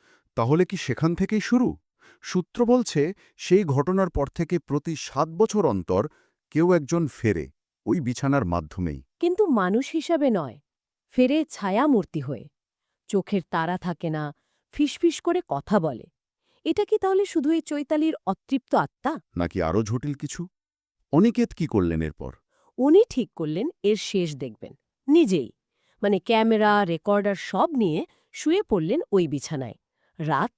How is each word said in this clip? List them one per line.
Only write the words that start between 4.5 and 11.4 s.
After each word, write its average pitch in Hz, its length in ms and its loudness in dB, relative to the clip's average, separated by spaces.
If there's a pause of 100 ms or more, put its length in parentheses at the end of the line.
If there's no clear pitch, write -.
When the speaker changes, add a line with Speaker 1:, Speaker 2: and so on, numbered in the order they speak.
Speaker 1:
প্রতি 147 400 -6
সাত 156 300 -4
বছর 190 380 2
অন্তর 101 420 0 (420)
কেউ 170 220 2
একজন 165 340 0
ফেরে, 85 440 -2 (360)
ওই 160 140 0
বিছানার 135 440 0
মাধ্যমেই। 85 580 -4 (180)
Speaker 2:
কিন্তু 370 260 0
মানুষ 214 460 0
হিসাবে 302 380 0
নয়, 151 280 -4 (520)
ফেরে 262 340 2